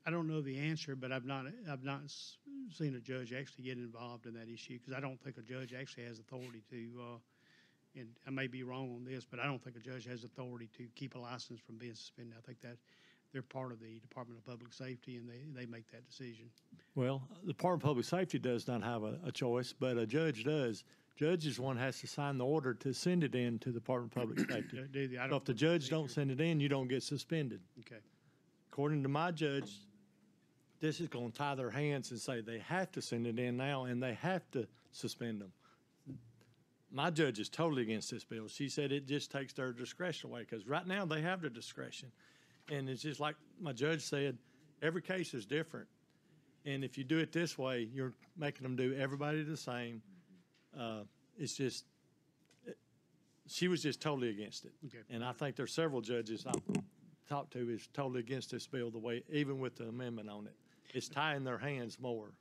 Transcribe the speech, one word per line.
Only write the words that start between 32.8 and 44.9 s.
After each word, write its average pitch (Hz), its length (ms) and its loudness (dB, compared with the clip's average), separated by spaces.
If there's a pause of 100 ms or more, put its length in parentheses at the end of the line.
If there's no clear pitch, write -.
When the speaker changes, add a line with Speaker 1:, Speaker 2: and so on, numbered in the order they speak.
Speaker 2:
to - 80 -2
send 120 260 0
it 117 120 2
in 123 180 2
now 135 280 0
and 123 180 0
they 127 140 2
have 180 340 2
to 117 180 0 (240)
suspend 113 480 -4
them. 98 100 -10 (1400)
My 139 160 2
judge 147 300 4
is 104 100 -2
totally 156 320 2
against 110 300 0
this 113 120 -6
bill. 110 260 -8
She 139 200 -2
said 139 240 0
it 143 140 0
just 139 240 0
takes 139 240 -4
their 127 180 0
discretion 127 560 -4
away, 120 160 -6
'cause 104 220 -6
right 156 200 2
now 196 200 0
they 156 160 2
have 185 180 2
the 156 80 -2
discretion. 123 640 -8 (560)
And 139 220 0
it's 127 100 -2
just 151 180 -4
like 151 160 2 (240)
my 156 140 -2
judge 147 300 4
said, 139 340 2 (460)
every 160 180 4